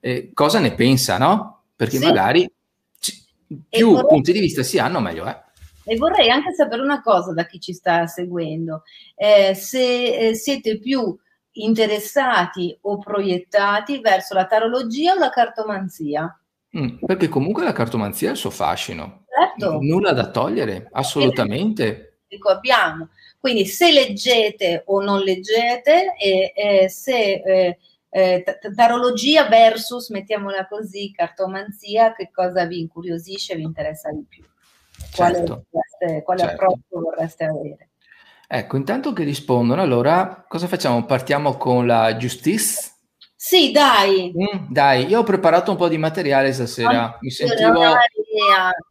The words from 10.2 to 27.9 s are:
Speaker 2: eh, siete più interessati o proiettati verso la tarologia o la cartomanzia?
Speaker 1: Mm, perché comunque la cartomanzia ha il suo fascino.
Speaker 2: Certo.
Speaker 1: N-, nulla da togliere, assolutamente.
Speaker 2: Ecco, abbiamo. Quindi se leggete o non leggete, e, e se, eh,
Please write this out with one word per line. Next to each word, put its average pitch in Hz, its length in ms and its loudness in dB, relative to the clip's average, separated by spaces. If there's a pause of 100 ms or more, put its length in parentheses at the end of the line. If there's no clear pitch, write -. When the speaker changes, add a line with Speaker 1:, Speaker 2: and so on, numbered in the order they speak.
Speaker 2:
eh, 220 60 0
siete 220 440 -4
più 226 380 -4 (380)
interessati 214 1300 0
o 202 160 -4
proiettati 202 1000 -2
verso 196 340 0
la 185 120 2
tarologia 240 680 0
o 392 60 0
la 277 120 2
cartomanzia? 190 1040 -4 (420)
Speaker 1:
Mm, 135 280 -6
perché 185 240 0
comunque 196 360 -2
la 285 80 0
cartomanzia 113 560 -4
ha 247 40 -4
il 277 60 -8
suo - 120 -6
fascino. - 760 -6
Speaker 2:
Certo. 240 500 -2
Speaker 1:
N-, 135 80 -2
nulla 180 260 0
da 123 180 -2
togliere, 123 640 -4
assolutamente. 131 1300 -2
Speaker 2:
Ecco, - 220 -6
abbiamo. 180 600 0 (300)
Quindi 226 280 0
se 339 260 2
leggete 208 960 0
o 196 160 0
non 202 180 0
leggete, 240 1000 0
e, 190 360 0
e 196 340 4
se, 208 560 -2
eh, 185 340 2 (300)